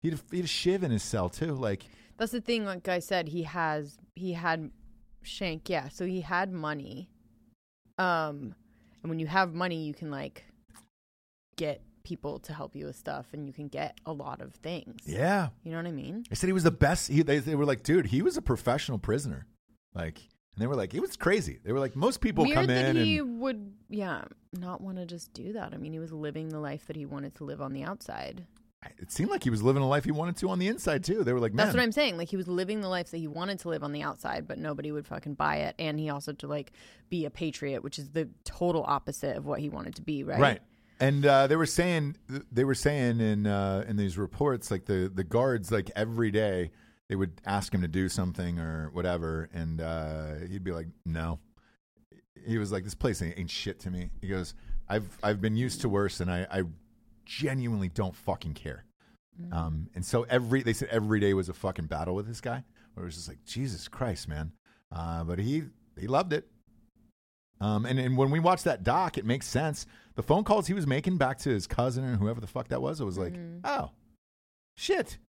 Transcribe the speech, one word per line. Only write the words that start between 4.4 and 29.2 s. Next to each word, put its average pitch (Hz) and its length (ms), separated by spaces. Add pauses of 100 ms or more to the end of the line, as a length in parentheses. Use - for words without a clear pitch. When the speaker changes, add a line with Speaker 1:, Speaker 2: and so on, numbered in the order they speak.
Speaker 2:
shank. - 480
Yeah. 143 180
So 180 180
he 185 160
had 180 300
money. 151 560 (880)
Um, 156 580 (480)
and 165 80
when 160 80
you 160 80
have 175 280
money, 170 320
you 147 80
can, 156 160
like, 143 340 (1120)
get 151 240 (240)
people 147 360
to - 120
help 147 240
you 147 100
with - 100
stuff, 143 360
and 147 140
you 135 80
can 147 140
get 143 360
a 160 80
lot 139 300
of 131 140
things. 156 500
Speaker 1:
Yeah. 151 420 (140)
Speaker 2:
You 165 80
know 165 80
what 170 80
I 170 60
mean? 170 360
Speaker 1:
They - 80
said 180 120
he 190 40
was 185 120
the 165 60
best. 165 380
He, 147 140
they, 151 160
they 147 160
were 143 100
like, 139 180
"Dude, 156 240
he 120 140
was 311 160
a 330 60
professional 123 560
prisoner." 107 480 (480)
Like, 82 240
and - 440
they 113 40
were - 100
like, 190 160
"It 190 80
was 381 160
crazy." 123 480
They 101 80
were 135 80
like, 135 160
"Most 220 240
people 170 240
Speaker 2:
Weird - 120
Speaker 1:
come - 100
Speaker 2:
that 127 300
Speaker 1:
in - 0
Speaker 2:
he 311 220
Speaker 1:
and" 240 220
Speaker 2:
would, 214 320 (160)
yeah, 185 360 (280)
not 180 300
wanna 185 240
just 170 260
do - 220
that. - 180
I - 60
mean, 156 140
he 160 80
was 160 120
living 156 380
the 156 100
life 147 280
that 156 80
he 143 100
wanted 139 300
to 156 80
live 139 180
on 135 100
the 139 120
outside. 151 600 (540)
Speaker 1:
It - 120
seemed 175 200